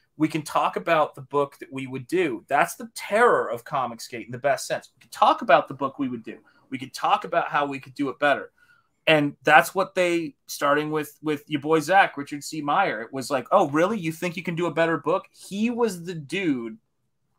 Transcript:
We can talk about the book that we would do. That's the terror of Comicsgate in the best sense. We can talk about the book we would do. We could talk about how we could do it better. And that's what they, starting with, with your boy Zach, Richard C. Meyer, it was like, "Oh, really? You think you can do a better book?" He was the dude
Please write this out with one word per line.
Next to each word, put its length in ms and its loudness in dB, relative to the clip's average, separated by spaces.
We 100 2
can 140 -4
talk 340 -2
about 380 0
the 80 -16
book 380 -2
that 120 -16
we 140 -8
would 220 -10
do. 400 -2
That's 280 0
the 200 -14
terror 540 2
of 140 -8
Comicsgate 600 -8
in 60 -16
the 80 -10
best 260 0
sense. 300 -8
We 60 -20
can 100 -20
talk 320 2
about 240 6
the 80 -10
book 240 -6
we 100 -2
would 140 -8
do. 160 -14
We 80 -6
could 140 -12
talk 320 0
about 240 -2
how 180 0
we 120 -8
could 140 -20
do 160 -4
it 80 -8
better. 340 0
And 360 4
that's 320 6
what 180 -2
they, 420 0
starting 420 0
with, 320 -4
with 260 -4
your 140 -4
boy 180 2
Zach, 380 4
Richard 260 -10
C. 160 -10
Meyer, 440 0
it 100 -14
was 160 -6
like, 220 -2
"Oh, 180 6
really? 300 2
You 120 -4
think 240 -6
you 60 -8
can 140 -4
do 100 -2
a 80 -2
better 240 2
book?" 340 -2
He 380 -4
was 340 -2
the 120 -8
dude 640 -4